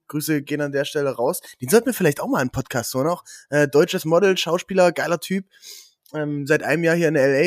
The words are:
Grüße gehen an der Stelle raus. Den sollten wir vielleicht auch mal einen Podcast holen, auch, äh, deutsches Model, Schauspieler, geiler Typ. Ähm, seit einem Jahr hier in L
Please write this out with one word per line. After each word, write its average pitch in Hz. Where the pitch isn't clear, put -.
Grüße 151
gehen 147
an 143
der 139
Stelle 143
raus. 131
Den 127
sollten 233
wir 240
vielleicht 156
auch 165
mal 226
einen 127
Podcast -
holen, 131
auch, 170
äh, 147
deutsches 170
Model, 180
Schauspieler, 180
geiler 160
Typ. 190
Ähm, 147
seit 151
einem 151
Jahr 165
hier 170
in 151
L 139